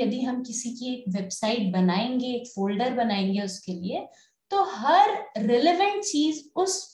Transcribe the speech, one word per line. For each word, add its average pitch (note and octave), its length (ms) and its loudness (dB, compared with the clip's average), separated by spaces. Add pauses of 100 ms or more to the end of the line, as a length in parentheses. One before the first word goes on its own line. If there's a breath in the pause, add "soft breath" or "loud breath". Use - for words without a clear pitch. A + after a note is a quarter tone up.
यदि A#3 180 0
हम B3+ 220 -2
किसी A3+ 280 -8
की B3+ 240 -8
एक G3 220 -6
website G3+ 560 -2
बनाएंगे, A#3 640 0
एक - 200 -8
folder G3+ 400 -2
बनाएंगे G3+ 480 0
उसके F#3 300 -8
लिए, F#3 360 -6 (420 soft breath)
तो G4 200 2
हर E4 400 6 (260)
relevant E4+ 680 2
चीज D4+ 380 0 (140)
उस F#4+ 260 0 (120)